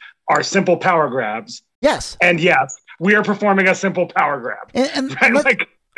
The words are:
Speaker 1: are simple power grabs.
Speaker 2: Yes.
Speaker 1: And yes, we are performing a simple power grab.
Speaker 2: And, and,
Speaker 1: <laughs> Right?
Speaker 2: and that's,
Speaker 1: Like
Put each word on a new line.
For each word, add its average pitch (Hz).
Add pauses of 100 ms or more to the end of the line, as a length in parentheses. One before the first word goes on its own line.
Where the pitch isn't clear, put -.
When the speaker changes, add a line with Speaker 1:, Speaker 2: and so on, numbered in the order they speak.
(300)
Speaker 1:
are 147
simple 180
power 165
grabs. 113 (180)
Speaker 2:
Yes. -
Speaker 1:
And 175
yes, 151 (240)
we 196
are 208
performing 196
a 175
simple 180
power 143
grab. 117
Speaker 2:
And, 262
and, 269
Speaker 1:
<laughs> 135
Right? -
Speaker 2:
and 247
that's, 294
Speaker 1:
Like 254 (300)